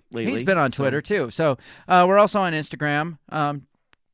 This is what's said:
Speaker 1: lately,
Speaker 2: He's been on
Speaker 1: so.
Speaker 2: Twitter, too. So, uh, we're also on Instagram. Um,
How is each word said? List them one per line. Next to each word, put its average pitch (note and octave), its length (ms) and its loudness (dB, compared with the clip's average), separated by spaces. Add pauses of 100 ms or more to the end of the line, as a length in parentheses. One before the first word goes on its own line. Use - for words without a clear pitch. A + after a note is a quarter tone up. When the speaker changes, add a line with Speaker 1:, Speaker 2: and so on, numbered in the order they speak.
(120)
Speaker 1:
lately, A#2 200 -4
Speaker 2:
He's A#2+ 100 -4
been F3+ 160 2
on C3+ 140 0
Speaker 1:
so. C#3 100 -6
Speaker 2:
Twitter, C#3 180 0
too. D3+ 300 -2
So, D3+ 260 0 (320)
uh, F3+ 180 6
we're G3 120 4
also G#3 220 4
on F3+ 120 -2
Instagram. D3+ 640 -4 (140)
Um, D3 360 -4 (480)